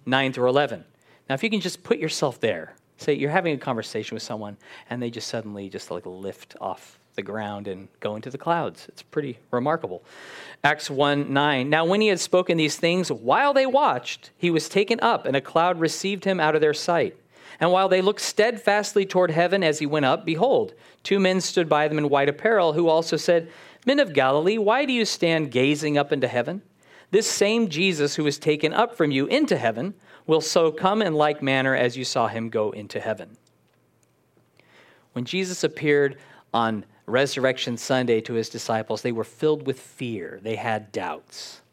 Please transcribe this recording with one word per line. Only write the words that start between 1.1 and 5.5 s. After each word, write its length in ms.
Now, 60
if 80
you 80
can 100
just 220
put 160
yourself 420
there. 340
Say 160
you're 160
having 240
a 40
conversation 580
with 60
someone, 360
and 100
they 100
just 180
suddenly 400